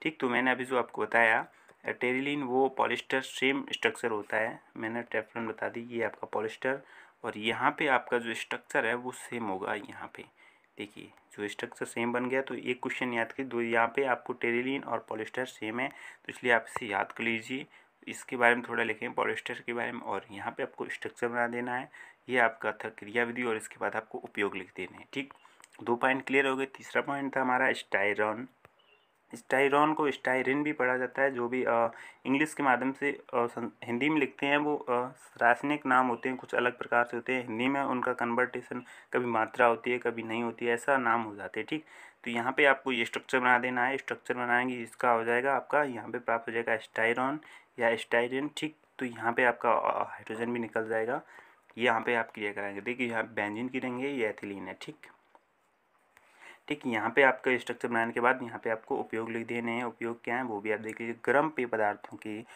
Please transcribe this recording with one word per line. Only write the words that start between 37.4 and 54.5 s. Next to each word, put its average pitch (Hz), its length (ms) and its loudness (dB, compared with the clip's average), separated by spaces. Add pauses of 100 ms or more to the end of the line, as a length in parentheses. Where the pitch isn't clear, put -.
हिंदी 117 200 0
में 139 140 2
उनका 127 320 0
कन्वर्टेशन 123 720 -2 (300)
कभी 127 120 2
मात्रा 113 400 4
होती 117 260 4
है, 123 60 0
कभी 117 260 -2
नहीं 113 200 -2
होती 117 220 -4
है, 117 80 4
ऐसा 135 240 2
नाम 117 240 2
हो 107 140 -8
जाते - 240 -8
हैं, 110 100 -4
ठीक। 156 160 -4 (380)
तो 120 80 -6
यहाँ 117 200 -2
पे 147 140 4
आपको 131 260 4
ये 117 140 2
स्ट्रक्चर - 340 0
बना 123 200 6
देना 127 260 0
है। 135 120 0
स्ट्रक्चर - 360 -6
बनाएंगे, 123 420 0
इसका 120 360 0
हो 113 120 4
जाएगा 123 320 2
आपका, 147 280 2
यहाँ 117 260 -6
पे 123 100 -6
प्राप्त 117 280 -2
हो 117 60 -8
जाएगा 117 240 0
स्टायरन 123 640 0 (400)
या 117 160 4
स्टायरिन, 123 640 0
ठीक। 151 180 -6 (240)
तो 131 60 -4
यहाँ 117 280 -2
पे 127 120 4
आपका, 120 260 4
अ, - 380 2
हाइड्रोजन 113 440 -6
भी 120 60 -2
निकल 110 300 -4
जाएगा, 113 320 -2 (560)
ये 113 80 0
यहाँ 113 160 4
पे 120 140 0
आप 117 160 0
क्लियर 104 220 -4
कराएंगे। 101 280 -6
देखिए 123 280 -4
यहाँ 113 140 -2
बेंजीन 110 460 -4
की 131 100 -6
रिंग 123 200 -6
है, 143 140 -4
ये 117 140 0
एथिलीन 98 400 -8